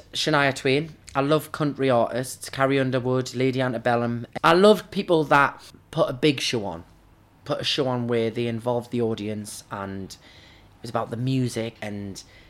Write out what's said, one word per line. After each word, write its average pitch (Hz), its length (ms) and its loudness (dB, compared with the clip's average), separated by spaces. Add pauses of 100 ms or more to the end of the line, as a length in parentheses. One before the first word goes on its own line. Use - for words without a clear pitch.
(120)
Shania 143 420 0
Twain. 139 360 0 (260)
I 139 60 4
love 147 320 0
country 135 360 0
artists, 120 600 0
Carrie 135 280 2
Underwood, 127 560 0
Lady 131 280 0
Antebellum. 120 680 0 (160)
I 160 80 6
loved 196 400 6
people 180 320 2
that 139 400 4 (280)
put - 180 0
a 131 40 -4
big 135 280 2
show 107 240 -2
on, 85 180 -8 (640)
put - 160 -4
a - 20 -8
show 131 240 0
on 123 200 -2
where 113 240 2
they 120 160 -2
involved 117 440 -2
the 120 100 -2
audience, 107 720 -4
and 98 400 -8
it - 680 -20
was 120 80 -12
about 113 200 -4
the 117 60 -6
music 120 680 -2
and 101 400 -10 (280)